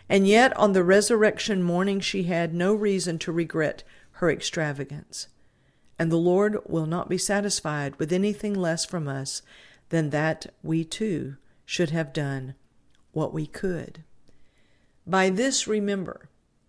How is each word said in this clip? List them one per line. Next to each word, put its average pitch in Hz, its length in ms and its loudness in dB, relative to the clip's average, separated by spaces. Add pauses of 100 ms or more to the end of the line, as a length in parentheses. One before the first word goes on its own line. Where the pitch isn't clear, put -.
and 196 180 6
yet 226 300 6
on 202 160 4
the 185 100 6
resurrection 208 800 4
morning 185 380 0
she 190 220 -2
had 170 300 -2
no 180 200 2
reason 190 460 0
to - 120 -6
regret 160 520 -2 (360)
her 175 100 2
extravagance. 147 1000 -6 (680)
And 165 140 0
the 170 60 4
Lord 190 500 4
will 160 180 -2
not 170 220 -4
be 185 100 0
satisfied 165 800 -2
with 160 140 -4
anything 202 420 0
less 170 300 -2
from 160 240 -6
us 135 340 -6 (480)
than 160 200 0
that 156 520 -2
we 160 220 -2
too 147 540 -6 (280)
should 165 260 -2
have 160 200 -2
done 135 420 -6 (600)
what 156 200 -2
we 151 140 -6
could. 160 560 -6 (1040)
By 190 220 2
this, 254 380 0
remember, 202 600 -4 (420)